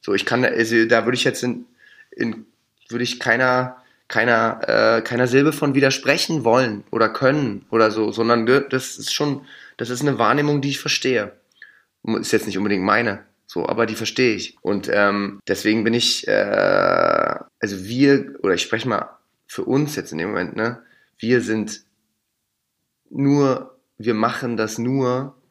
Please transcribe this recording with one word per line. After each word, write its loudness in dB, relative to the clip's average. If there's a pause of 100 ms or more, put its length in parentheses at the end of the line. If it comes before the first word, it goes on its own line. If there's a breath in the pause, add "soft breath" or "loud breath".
So, -2
ich 0
kann, 0
also 2
da 2
würde 0
ich -2
jetzt -2
in, -6 (480 soft breath)
in, -6 (420)
würde -6
ich -6
keiner, 0 (280 loud breath)
keiner, 2 (380)
äh, -2
keiner 0
Silbe 4
von -2
widersprechen 0
wollen 2
oder 2
können -2
oder 4
so, -2
sondern 2
ge-, 4
das -6
ist -8
schon, -2 (320 loud breath)
das -8
ist -4
eine 0
Wahrnehmung, 2
die -4
ich -6
verstehe. -2 (720 soft breath)
Ist -2
jetzt 0
nicht -6
unbedingt 0
meine, 0 (220)
so, -6
aber 0
die -6
verstehe 0
ich. -12
Und, -4
ähm, 0
deswegen 0
bin 2
ich, 0
äh, 2 (1300)
also -6
wir, 2
oder 2
ich -2
spreche -4
mal -4 (280)
für -8
uns -2
jetzt -10
in -8
dem -4
Moment, -6
ne? -4 (380 soft breath)
Wir 0
sind -4 (1300)
nur, 0 (220)
wir -2
machen -2
das -4
nur -2 (160)